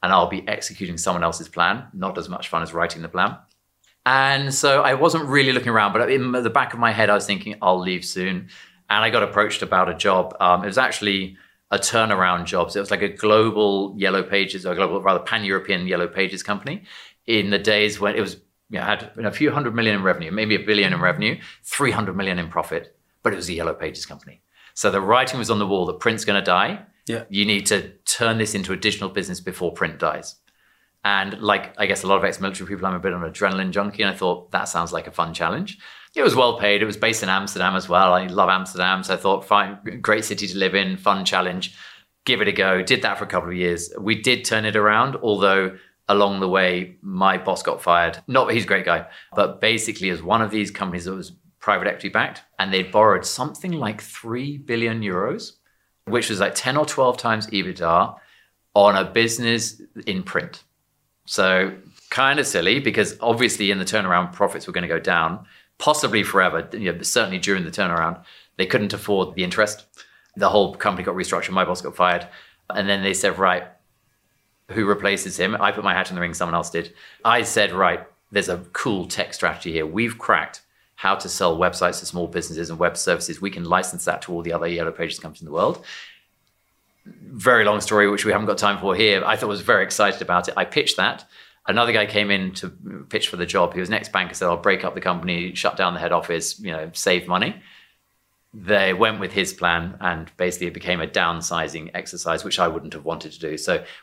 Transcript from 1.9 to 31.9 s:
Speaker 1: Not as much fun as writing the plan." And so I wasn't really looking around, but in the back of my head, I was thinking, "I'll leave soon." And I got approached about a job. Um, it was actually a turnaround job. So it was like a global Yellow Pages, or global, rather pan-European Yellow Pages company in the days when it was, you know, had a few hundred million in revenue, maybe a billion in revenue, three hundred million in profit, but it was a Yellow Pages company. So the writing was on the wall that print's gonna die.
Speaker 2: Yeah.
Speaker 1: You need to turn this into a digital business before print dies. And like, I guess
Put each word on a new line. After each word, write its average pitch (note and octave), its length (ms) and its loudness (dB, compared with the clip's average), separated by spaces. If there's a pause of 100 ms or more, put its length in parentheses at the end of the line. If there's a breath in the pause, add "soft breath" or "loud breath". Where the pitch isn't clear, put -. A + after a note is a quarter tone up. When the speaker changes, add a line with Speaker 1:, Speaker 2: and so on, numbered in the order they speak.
Speaker 1:
Not F#2 260 -6
as E2+ 100 -8
much - 200 -10
fun E2 140 -2
as E2 100 -8
writing E2+ 300 -2
the E2 60 -12
plan." F#2 280 -2 (680 soft breath)
And C3+ 480 2
so C#3 280 4
I C3 120 4
wasn't D#3 320 2
really C3 260 4
looking A#2+ 180 0
around, G#2 220 4
but A2 180 2
in C3 220 0
the B2 180 0
back B2+ 240 0
of A#2 60 -8
my A#2 120 4
head, G#2+ 180 4
I G#2 40 6
was G2+ 120 2
thinking, G2 360 -4
"I'll F#2 180 4
leave F2+ 240 -4
soon." F#2 440 -4 (420 loud breath)
And G#2+ 140 2
I A2+ 60 2
got A2+ 120 4
approached G#2 400 0
about F#2 260 2
a F2 60 -4
job. F#2 460 2
Um, F2+ 240 4
it - 20 -6
was F#2+ 120 0
actually G2 580 -2 (340 soft breath)
a G2+ 80 2
turnaround F#2 680 2
job. E2+ 260 0
So - 100 -4
it - 20 -2
was G2 80 -8
like G2 100 2
a G2+ 80 0
global G#2 880 2
Yellow F#2+ 260 2
Pages, F#2+ 440 -2
or F2+ 80 -2
global, F#2 260 0
rather F#2 200 4
pan-European F#2+ 680 -2
Yellow F2 200 0
Pages F#2+ 360 -4
company B2+ 400 -6 (440 loud breath)
in G#2 220 2
the G2+ 100 2
days G#2 400 2
when G2+ 160 0
it A#2 60 0
was, F#2+ 140 -4 (340)
you - 100 -8
know, - 40 -4
had G#2 340 -4
a G#2 160 -4
few D3 180 0
hundred A#2+ 240 -2
million A2+ 200 2
in G2 80 -2
revenue, E2+ 280 0
maybe G#2+ 240 0
a F2+ 120 2
billion G2+ 260 4
in F2 80 0
revenue, F2+ 400 0 (240 loud breath)
three C#3 260 0
hundred F#2+ 240 -2
million F#2+ 240 -2
in E2+ 100 -6
profit, - 460 -6 (280)
but G2 100 0
it F#2+ 40 -4
was F2 120 -8
a F2+ 60 -6
Yellow E2 180 -2
Pages D#2 320 -8
company. - 380 -20 (320 soft breath)
So G#2 160 0
the G2 100 0
writing B2+ 380 2
was A2 120 -2
on G#2+ 100 2
the G2+ 60 0
wall F#2 200 2
that F2+ 120 -6
print's A2+ 280 -2
gonna G2+ 180 2
die. G2+ 360 2 (260)
Speaker 2:
Yeah. A#2 240 -6
Speaker 1:
You G2+ 160 2
need G2+ 200 0
to G2+ 220 0 (160)
turn A2+ 320 0
this G#2+ 180 0
into F#2+ 200 -4
a - 20 -2
digital G2+ 320 -2
business F2+ 320 -6
before F2+ 320 -6
print D#2+ 260 -4
dies. D#2 360 -4 (680)
And G2 360 0
like, G2+ 400 0
I G2+ 60 2
guess F#2+ 180 0